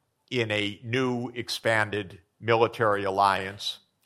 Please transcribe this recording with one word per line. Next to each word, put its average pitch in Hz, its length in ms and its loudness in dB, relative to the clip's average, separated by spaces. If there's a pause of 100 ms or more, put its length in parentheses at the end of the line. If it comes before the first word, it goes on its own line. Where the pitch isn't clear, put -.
(300)
in 120 200 -2
a 104 320 -2
new 123 460 -2
expanded 107 920 -2 (200)
military 110 640 2
alliance, 98 720 0 (280)